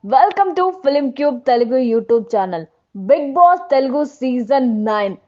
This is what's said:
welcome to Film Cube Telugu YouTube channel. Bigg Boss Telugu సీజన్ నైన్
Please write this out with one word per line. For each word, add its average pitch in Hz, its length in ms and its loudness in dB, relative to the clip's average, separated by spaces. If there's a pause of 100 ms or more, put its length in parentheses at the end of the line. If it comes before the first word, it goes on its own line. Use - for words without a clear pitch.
welcome 359 540 2
to 370 80 2 (180)
Film 277 240 0 (120)
Cube 285 180 0 (120)
Telugu 240 300 0 (120)
YouTube 226 420 0
channel. 185 300 -4 (460)
Bigg 302 140 2 (140)
Boss 349 240 4 (100)
Telugu 269 300 0 (160)
సీజన్ 254 500 -2 (220)
నైన్ 208 260 -2 (140)